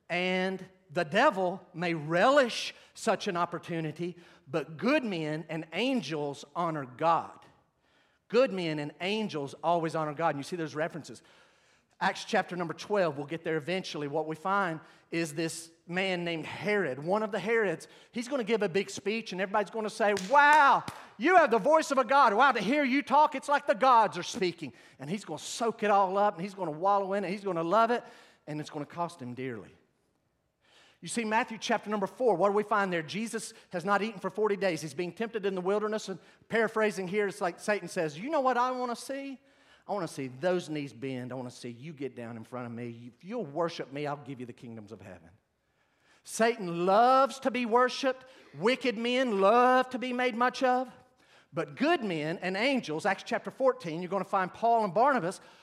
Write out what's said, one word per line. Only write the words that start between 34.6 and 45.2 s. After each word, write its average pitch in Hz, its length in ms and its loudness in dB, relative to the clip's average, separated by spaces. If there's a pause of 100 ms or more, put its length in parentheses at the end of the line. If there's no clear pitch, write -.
He's 160 140 -10
being 180 180 -6
tempted 220 320 -6
in 196 100 -2
the 185 60 -4
wilderness, 208 480 -2
and 180 100 -10 (300)
paraphrasing 208 580 0
here, 208 200 0
it's - 140 -8
like 175 180 -2
Satan 202 280 -2
says, 156 320 -4
"You 240 100 -8
know 311 120 0
what 254 160 2
I 254 140 2
wanna 247 260 -6
see? 277 420 -10 (480)
I - 60 -6
wanna 190 140 -4
see 135 220 -8
those 175 380 -2
knees 147 260 -6
bend. 123 380 -8
I 127 40 -6
wanna 123 160 -8
see - 180 -14
you 127 240 -14
get 131 220 -10
down 117 220 -12
in 110 60 -12
front 123 220 -10
of 120 60 -10
me. 120 440 -12
If - 80 -20
you'll 208 220 -8
worship 156 480 -6
me, 147 140 -6
I'll 143 100 -4
give 135 220 -12
you 123 80 -10
the 117 60 -14
kingdoms 110 380 -16
of 107 80 -14
heaven." 90 300 -18 (920)